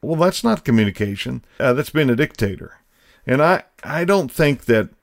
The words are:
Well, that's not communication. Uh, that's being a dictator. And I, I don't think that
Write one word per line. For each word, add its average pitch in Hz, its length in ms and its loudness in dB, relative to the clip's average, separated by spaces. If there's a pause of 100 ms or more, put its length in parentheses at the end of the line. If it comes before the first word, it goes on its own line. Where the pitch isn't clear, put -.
Well, 160 140 -4
that's 180 260 0
not 226 200 0
communication. 107 800 0 (160)
Uh, 127 140 2
that's 143 160 -4
being 151 220 2
a 117 40 2
dictator. 104 600 -4 (480)
And 131 160 0
I, - 220 2 (200)
I 165 220 -4
don't 180 260 0
think 147 340 0
that 110 240 2 (140)